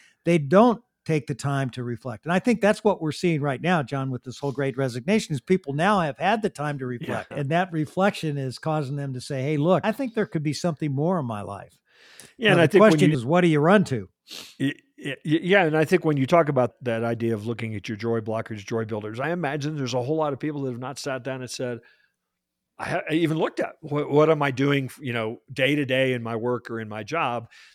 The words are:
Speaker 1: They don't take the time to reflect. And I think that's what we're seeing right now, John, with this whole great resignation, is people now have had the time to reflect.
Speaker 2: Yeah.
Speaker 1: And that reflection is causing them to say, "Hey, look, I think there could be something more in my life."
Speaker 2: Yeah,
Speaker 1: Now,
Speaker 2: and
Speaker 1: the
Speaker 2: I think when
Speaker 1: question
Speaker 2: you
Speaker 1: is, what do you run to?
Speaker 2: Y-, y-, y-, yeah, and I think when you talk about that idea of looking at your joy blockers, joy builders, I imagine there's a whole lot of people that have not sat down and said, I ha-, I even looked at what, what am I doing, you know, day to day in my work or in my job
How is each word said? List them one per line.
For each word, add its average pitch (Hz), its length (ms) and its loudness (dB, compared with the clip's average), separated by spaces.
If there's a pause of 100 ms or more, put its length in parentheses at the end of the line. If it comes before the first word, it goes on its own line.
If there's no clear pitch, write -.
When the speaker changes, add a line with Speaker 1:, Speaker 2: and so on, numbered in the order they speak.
(260)
Speaker 1:
They 170 140 4
don't 208 420 6 (240)
take 156 220 0
the 131 80 -4
time 139 360 -2
to 127 120 -10
reflect. 120 420 -8
And 165 80 -2
I 190 60 4
think 233 220 2
that's 208 220 2
what 196 180 2
we're 156 100 -2
seeing 165 300 0
right 139 200 -2
now, 165 200 2
John, 135 300 -4
with 127 120 -6
this 120 140 -12
whole 139 140 -4
great 131 260 -2
resignation, 139 560 0
is 131 80 -2
people 185 320 0
now 185 260 2
have 151 200 -2
had 202 240 0
the 190 60 0
time 147 300 -6
to 131 60 -8
reflect. 120 460 -6
Speaker 2:
Yeah. 139 60 -10
Speaker 1:
And 139 120 -4
that 175 220 0
reflection 160 640 -2
is 131 220 -6
causing 147 380 -4
them 139 160 -6
to 127 80 -8
say, 135 200 -6
"Hey, 147 160 -2
look, 165 260 4
I 214 100 0
think 262 200 -6
there 208 140 -2
could 156 160 -4
be 147 100 -2
something 156 380 -4
more 160 280 0
in 135 60 -4
my 107 160 -6
life." 95 380 -12 (580)
Speaker 2:
Yeah, 220 120 2
Speaker 1:
Now, - 20 8
Speaker 2:
and 175 80 6
Speaker 1:
the 165 40 8
Speaker 2:
I 151 40 6
think 190 160 8
when 214 80 10
Speaker 1:
question 151 200 6
Speaker 2:
you 147 60 2
Speaker 1:
is, 113 80 -4
what 170 160 4
do 175 60 6
you 151 120 4
run 180 260 6
to? 107 240 -4 (500)
Speaker 2:
Y-, 139 140 0 (300)
y-, 135 120 -6 (100)
y-, 160 160 2
yeah, 190 240 4
and 156 100 2
I 156 100 4
think 165 200 2
when 151 120 2
you 131 100 0
talk 135 220 4
about 127 340 0
that 113 200 -2
idea 117 300 -2
of 107 140 -6
looking 113 260 -6
at 101 160 -8
your 110 80 -6
joy 117 240 -2
blockers, 110 420 -6
joy 113 220 -4
builders, 107 340 -6
I 147 120 -4
imagine 156 460 -4
there's 127 180 -4
a 123 80 0
whole 156 140 -2
lot 151 160 -2
of 127 60 -8
people 151 240 -6
that 131 80 -4
have 120 80 -8
not 127 200 -10
sat 131 240 -8
down 131 180 -8
and 127 80 -10
said, 123 300 -6 (960)
I - 120 -10
ha-, 175 200 -4
I 156 60 -4
even 160 220 0
looked 208 220 -2
at - 220 -4
what, 147 280 -4
what 151 200 6
am 156 140 2
I 139 80 0
doing, 139 480 0
you 127 140 -6
know, 113 260 -4 (120)
day 135 240 2
to 147 100 0
day 131 280 2
in 123 80 -4
my 113 140 -6
work 120 340 -4
or 113 100 -6
in 110 100 -8
my 107 140 -8
job 120 460 -4 (260)